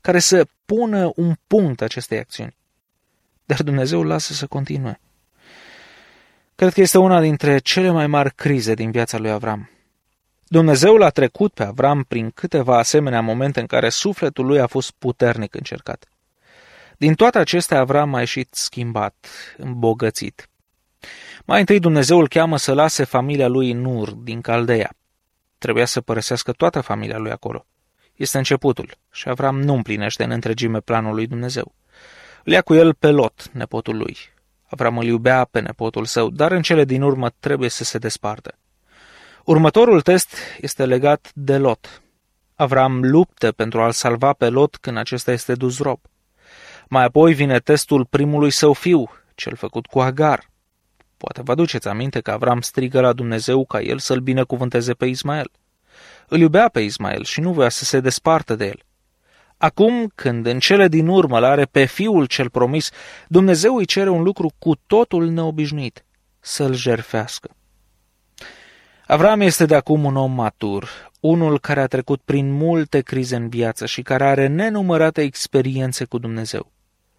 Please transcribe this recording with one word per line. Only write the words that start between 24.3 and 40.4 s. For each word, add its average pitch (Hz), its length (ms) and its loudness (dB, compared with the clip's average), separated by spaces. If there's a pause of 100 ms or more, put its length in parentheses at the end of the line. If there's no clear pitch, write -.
Caldeea. 117 520 -2 (640)
Trebuia 117 280 0
să 123 160 -6
părăsească 117 500 -6
toată 165 300 -2
familia 107 360 -8
lui 110 140 -8
acolo. 113 340 -10 (500)
Este - 220 -6
începutul 135 600 -6 (140)
și - 180 -14
Avram 135 320 -4
nu 143 120 -2
împlinește 107 500 -6
în 120 80 -4
întregime 113 480 -4
planul 110 360 -4
lui 113 120 -6
Dumnezeu. 123 480 -10 (680)
Îl 160 100 0
ia 180 80 4
cu - 120 0
el 160 200 6
pe - 160 2
Lot, 143 420 0
nepotul 113 460 -8
lui. - 200 -8 (500)
Avram 120 300 -2
îl 117 80 -4
iubea 120 380 2
pe - 160 -4
nepotul 113 460 -6
său, 113 240 -2
dar 147 220 0
în 180 100 0
cele 156 240 0
din 131 160 -2
urmă 131 280 0 (100)
trebuie 139 300 -2
să - 140 -10
se - 140 -8
despartă. 107 580 -8 (880)
Următorul 165 580 6
test 180 340 2 (240)